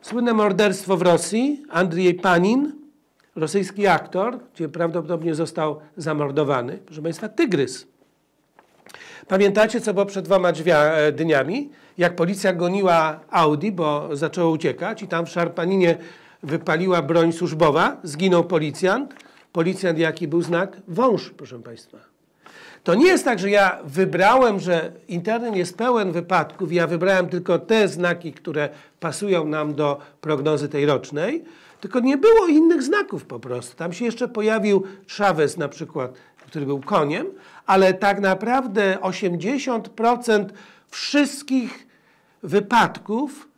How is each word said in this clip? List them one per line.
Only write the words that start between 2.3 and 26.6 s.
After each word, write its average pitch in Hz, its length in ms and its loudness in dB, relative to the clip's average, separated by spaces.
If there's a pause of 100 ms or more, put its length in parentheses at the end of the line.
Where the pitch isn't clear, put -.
rosyjski 190 520 -2
aktor, 190 520 0 (160)
gdzie 160 140 -6
prawdopodobnie 165 680 -4
został 156 440 -4 (180)
zamordowany, 147 880 -2
proszę 156 160 -16
państwa, 165 280 -8
tygrys. 196 580 -2 (1400)
Pamiętacie, 202 540 2
co 208 120 -2
było 196 120 2
przed 190 200 -10
dwoma 180 260 2
drzwia-, 156 440 2
e, 151 160 2
dniami? 160 580 0 (280)
Jak 180 180 0
policja 185 380 0
goniła 170 680 2 (100)
Audi, 160 420 2
bo 156 440 -2
zaczęło 165 360 0
uciekać 160 520 -4
i 180 40 -14
tam 170 180 -4
w - 40 -14
szarpaninie 170 680 0 (460)
wypaliła 165 580 0
broń 165 320 2
służbowa, 170 720 0
zginął 170 400 2
policjant. 180 720 -2 (380)
Policjant, 170 460 -2
jaki 165 280 -2
był 165 140 0
znak? 170 360 -2 (100)
Wąż, 208 420 0
proszę 123 300 -18
państwa. - 380 -20 (840)
To 175 120 4
nie 294 120 6
jest 370 180 4
tak, 240 140 0
że 196 100 -2
ja 196 340 4
wybrałem, 190 760 4
że 165 320 -2 (160)
internet 214 480 -4
jest 175 220 -4
pełen 226 340 0
wypadków, 170 640 -2